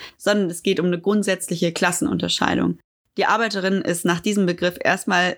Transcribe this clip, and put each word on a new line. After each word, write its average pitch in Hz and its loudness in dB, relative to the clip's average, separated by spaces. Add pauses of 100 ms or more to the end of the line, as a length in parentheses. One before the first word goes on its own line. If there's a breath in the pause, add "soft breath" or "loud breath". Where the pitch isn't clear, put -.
(180 loud breath)
sondern 202 0
es - -8
geht 185 2
um 180 2
eine 175 0
grundsätzliche 185 0
Klassenunterscheidung. - 0 (380)
Die 190 0
Arbeiterin 196 0
ist 170 -2
nach 175 2
diesem 202 0
Begriff 175 0
erstmal 180 0